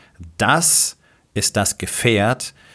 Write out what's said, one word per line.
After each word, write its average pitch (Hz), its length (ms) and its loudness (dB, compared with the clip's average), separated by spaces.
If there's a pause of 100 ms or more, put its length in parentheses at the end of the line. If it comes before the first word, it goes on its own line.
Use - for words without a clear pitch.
(360)
Das - 640 2 (360)
ist 107 240 -2
das 98 180 0
Gefährt, 110 800 -2 (200)